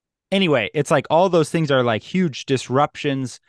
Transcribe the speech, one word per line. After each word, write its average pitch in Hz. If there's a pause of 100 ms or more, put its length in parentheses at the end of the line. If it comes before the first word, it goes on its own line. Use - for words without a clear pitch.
(320)
Anyway, 151
it's, -
like, 143
all 180
those 165
things 160
are, 131
like, 110
huge 180
disruptions, 135